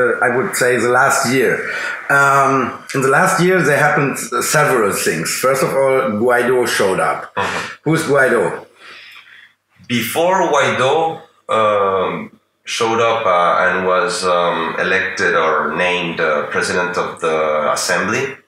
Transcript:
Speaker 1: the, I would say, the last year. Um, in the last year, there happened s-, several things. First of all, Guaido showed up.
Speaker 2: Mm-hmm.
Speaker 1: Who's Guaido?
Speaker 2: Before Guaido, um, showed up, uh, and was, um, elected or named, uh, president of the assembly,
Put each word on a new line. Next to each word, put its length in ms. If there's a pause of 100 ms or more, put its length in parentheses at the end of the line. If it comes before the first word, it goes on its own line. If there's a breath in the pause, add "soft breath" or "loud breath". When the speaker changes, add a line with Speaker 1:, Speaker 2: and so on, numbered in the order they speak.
(180)
Speaker 1:
the, 80
I 100
would 200
say, 200
the 120
last 440
year. 380 (400 loud breath)
Um, 720 (120)
in 80
the 60
last 320
year, 220
there 140
happened 360
s-, 380
several 420
things. 460
First 240
of 80
all, 480
Guaido 480
showed 320
up. 360
Speaker 2:
Mm-hmm. 500
Speaker 1:
Who's 200
Guaido? 600 (1200 loud breath)
Speaker 2:
Before 600
Guaido, 760 (260)
um, 920 (240)
showed 360
up, 240
uh, 440
and 180
was, 380
um, 560
elected 540
or 420
named, 440
uh, 280
president 500
of 220
the 520
assembly, 640 (120)